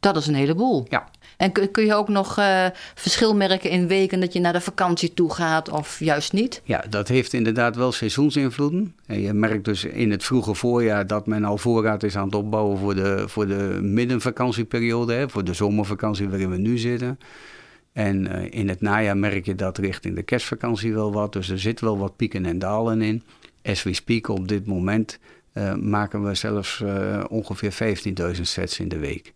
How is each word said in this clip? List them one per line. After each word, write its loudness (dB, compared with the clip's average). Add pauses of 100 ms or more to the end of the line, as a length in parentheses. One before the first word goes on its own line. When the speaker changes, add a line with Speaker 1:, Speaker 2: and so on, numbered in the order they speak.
Speaker 1:
Dat 4
is 0
een 2
heleboel. 2
Speaker 2:
Ja. -2 (280)
Speaker 1:
En 2
kun, 2
kun 4
je 6
ook 2
nog, 0
eh, 4 (280)
verschil 2
merken 2
in 4
weken 2
dat 0
je 0
naar 4
de 2
vakantie 0
toe 2
gaat 0
of -6
juist 0
niet? 0
Speaker 2:
Ja, -2
dat -2
heeft 2
inderdaad 2
wel 0
seizoensinvloeden. 0 (100)
En -4
je -2
merkt 2
dus -2
in 0
het -2
vroege 2
voorjaar 2
dat -2
men 0
al 0
voorraad 2
is 0
aan 0
het -2
opbouwen 0
voor 0
de, 2
voor 0
de 0 (540)
middenvakantieperiode, 0
hè, 0
voor -4
de -2
zomervakantie 0
waarin -2
we -2
nu 2
zitten. -2 (720)
En, 0
eh, -4 (140)
in 0
het -4
najaar 0
merk 0
je -2
dat -4
richting -4
de -6
kerstvakantie -2
wel 0
wat. -2
Dus -6
er -2
zit -2
wel 0
wat -4
pieken -2
en -2
dalen 0
in. 0 (420)
As -2
we -2
speak -2
op -2
dit -2
moment, 0 (340)
eh, -4
maken -2
we -2
zelfs, -4
eh, -2
ongeveer -4
vijftienduizend -2
sets -4
in -4
de -4
week. -8